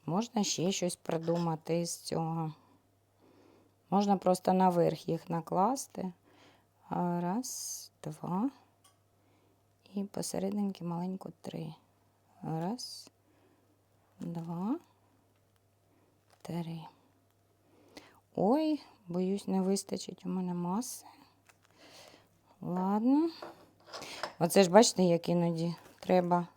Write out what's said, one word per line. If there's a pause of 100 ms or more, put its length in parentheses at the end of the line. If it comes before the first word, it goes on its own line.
Можна
ще
щось
придумати
з
цього. (1400)
Можна
просто
наверх
їх
накласти. (760)
А,
раз, (120)
два. (1400)
І
посерединки
маленько (100)
три. (680)
Раз, (1080)
два, (1600)
три. (1500)
Ой, (260)
боюсь,
не
вистачить
у
мене
маси. (1600)
Ладно. (1080)
Оце
ж,
бачите,
як
іноді (240)
треба